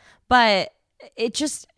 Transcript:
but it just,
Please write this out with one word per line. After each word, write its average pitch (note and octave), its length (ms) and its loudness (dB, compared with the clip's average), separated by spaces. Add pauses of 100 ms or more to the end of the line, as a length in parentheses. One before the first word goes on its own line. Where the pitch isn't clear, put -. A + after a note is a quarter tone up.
(300)
but A3+ 440 2 (420)
it A3+ 180 -4
just, - 320 -6 (120)